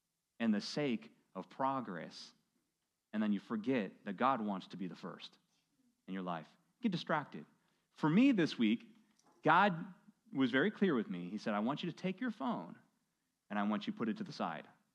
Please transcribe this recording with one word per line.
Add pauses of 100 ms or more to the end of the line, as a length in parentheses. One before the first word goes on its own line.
(400)
in
the
sake (240)
of
progress, (800)
and
then
you
forget (120)
that
God
wants
to
be
the
first (680)
in
your
life. (360)
Get
distracted. (500)
For
me
this
week, (560)
God (600)
was
very
clear
with
me.
He
said,
"I
want
you
to
take
your
phone, (720)
and
I
want
you
to
put
it
to
the
side. (260)